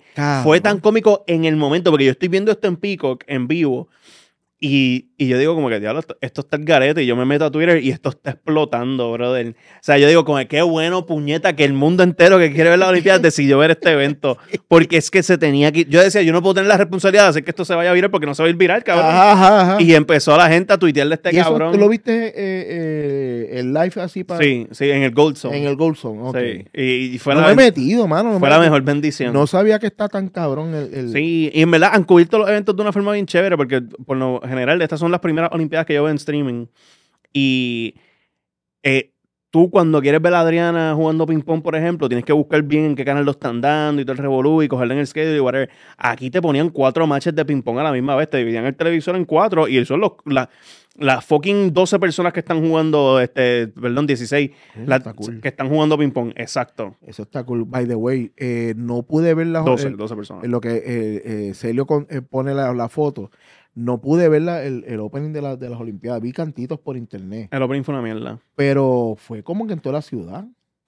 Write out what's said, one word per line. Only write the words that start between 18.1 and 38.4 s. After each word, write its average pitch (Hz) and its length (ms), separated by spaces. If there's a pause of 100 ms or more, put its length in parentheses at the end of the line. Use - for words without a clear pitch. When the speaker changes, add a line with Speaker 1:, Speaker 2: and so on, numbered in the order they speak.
Speaker 1:
no 143 100
se - 60
va 160 60
a 170 40
ir 175 40
viral, 185 300
cabrón". 175 200
Speaker 2:
Ajá, 185 280
ajá, 190 280 (120)
ajá. 202 80
Speaker 1:
Y 165 140
empezó 151 420
la 170 100
gente 160 240
a 196 60
tuitearle 156 380
a - 0
este 170 200
Speaker 2:
¿Y 170 40
eso 165 100
Speaker 1:
cabrón. 160 240
Speaker 2:
tú 202 60
lo 202 100
viste, 226 380
eh, - 100
eh, 151 1200
el 127 140
live 170 240
así 180 260
pa-? 175 140
Speaker 1:
Sí, 135 340
sí, 139 180
en 139 140
el 131 100
Gold 147 220
Zone. 139 220
Speaker 2:
En 143 80
el 143 100
Gold 160 220
Zone, 110 240
ok. 127 160
Speaker 1:
Sí, 110 360
y, 147 100 (320)
y - 20
fue 139 180
Speaker 2:
No 156 60
Speaker 1:
la 160 60
Speaker 2:
me - 60
he - 40
Speaker 1:
me-, 262 60
Speaker 2:
metido, 196 440
mano, 190 240
no 196 80
Speaker 1:
fue 151 80
Speaker 2:
me - 20
Speaker 1:
la 147 60
Speaker 2:
he 160 40
metido. 165 120
Speaker 1:
mejor 139 140
bendición. 143 480
Speaker 2:
No 143 120
sabía 208 340
que 214 80
está 208 200
tan 196 220
cabrón 160 440
el, 147 200
el 127 180
Speaker 1:
Sí, 160 420
y 156 80
en 165 80
verdad 170 220
han 190 140
cubierto 175 340
los 208 100
eventos 208 280
de 202 40
una 208 120
forma 202 180
bien 202 140
chévere, 175 320
porque 131 240
por 123 340
lo 127 240 (140)
general 131 300
estas 156 160
son 165 120
las 175 80
primeras 165 320
Olimpiadas 160 360
que 151 80
yo 143 80
veo 156 80
en 147 60
streaming. 135 500 (640)
Y, 127 600 (880)